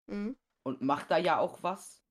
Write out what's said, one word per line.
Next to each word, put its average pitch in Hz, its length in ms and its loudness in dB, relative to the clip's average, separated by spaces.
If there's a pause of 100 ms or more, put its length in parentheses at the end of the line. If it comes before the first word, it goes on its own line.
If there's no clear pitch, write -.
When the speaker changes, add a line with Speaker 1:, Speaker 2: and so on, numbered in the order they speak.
Speaker 1:
Mhm. 202 300 -4 (280)
Speaker 2:
und 131 160 -4
mach 143 240 0
da - 140 2
ja 170 200 4
auch - 240 -2
was. - 480 -6